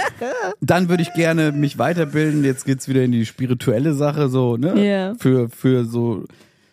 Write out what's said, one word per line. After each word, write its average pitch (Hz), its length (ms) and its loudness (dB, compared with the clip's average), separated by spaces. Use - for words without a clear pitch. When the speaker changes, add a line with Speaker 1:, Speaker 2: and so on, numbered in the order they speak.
Speaker 1:
<laughs> 415 440 -8
Speaker 2:
Dann 170 280 2
würd 175 120 2
ich - 140 -4
gerne 165 360 2
mich 143 280 -2
weiterbilden. 151 680 0
Jetzt 131 200 -2
geht's 131 220 -2
wieder 131 160 2
in 123 80 2
die 117 160 2
spirituelle 127 680 -2
Sache, 143 340 0
so, 127 280 2
ne? 190 300 2
Speaker 1:
Ja. 196 320 -2
Speaker 2:
Für, 127 300 2
für 123 360 0
so, 117 400 -4